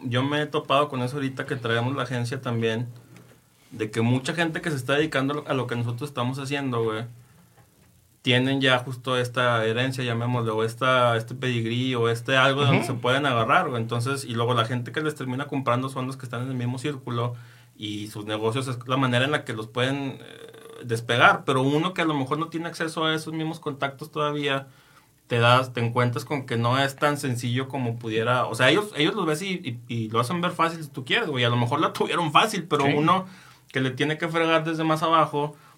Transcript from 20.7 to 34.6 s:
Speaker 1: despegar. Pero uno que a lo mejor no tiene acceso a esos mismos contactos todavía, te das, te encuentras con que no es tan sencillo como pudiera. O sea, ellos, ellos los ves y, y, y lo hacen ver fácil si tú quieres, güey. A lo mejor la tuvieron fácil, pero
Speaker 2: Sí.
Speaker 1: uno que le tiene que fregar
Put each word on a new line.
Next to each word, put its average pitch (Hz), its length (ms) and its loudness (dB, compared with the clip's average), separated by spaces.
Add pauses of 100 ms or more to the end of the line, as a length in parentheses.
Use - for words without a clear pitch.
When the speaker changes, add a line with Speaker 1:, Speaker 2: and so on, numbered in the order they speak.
Speaker 1:
despegar. 120 640 2
Pero 131 160 2
uno 151 320 2
que 180 80 -2
a - 20 2
lo 160 80 0
mejor 143 260 -2
no 160 100 -4
tiene 165 200 -6
acceso 160 380 -4
a 160 80 2
esos 160 180 -4
mismos 160 260 -4
contactos 139 520 -6
todavía, 143 560 -2 (600)
te 120 120 0
das, 123 340 6
te 123 100 -4
encuentras 120 440 2
con 135 180 -4
que 120 140 -2
no 120 200 2
es 135 180 0
tan 147 200 2
sencillo 127 520 -2
como 123 300 -4
pudiera. 117 480 0
O 110 80 -6
sea, 127 140 6
ellos, 208 280 4
ellos 165 180 2
los 202 100 0
ves 156 160 0
y, 180 480 -4
y, 120 60 -6
y 113 160 -2
lo 113 100 2
hacen 170 220 0
ver 175 80 0
fácil 165 340 0
si 139 60 -14
tú 131 160 -10
quieres, 202 240 0
güey. 123 140 2
A 120 40 6
lo 120 80 4
mejor 123 240 2
la 185 140 2
tuvieron 165 380 0
fácil, 196 320 4
pero 143 200 2
Speaker 2:
Sí. 143 100 4
Speaker 1:
uno 175 300 4 (440)
que 135 120 -2
le 131 120 0
tiene 143 260 -2
que 170 100 -2
fregar 160 360 2